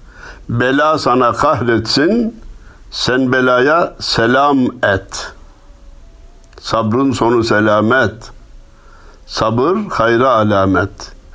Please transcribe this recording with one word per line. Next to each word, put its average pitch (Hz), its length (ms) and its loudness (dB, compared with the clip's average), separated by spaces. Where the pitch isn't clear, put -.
Bela 135 500 0
sana 123 340 2
kahretsin, 147 1080 0
sen 127 420 -2
belaya 127 680 2
selam 135 640 0
et. - 680 -4
Sabrın 117 520 0
sonu 117 320 2
selamet. 107 880 2
Sabır 120 500 0
hayra 117 400 2
alamet. 98 800 0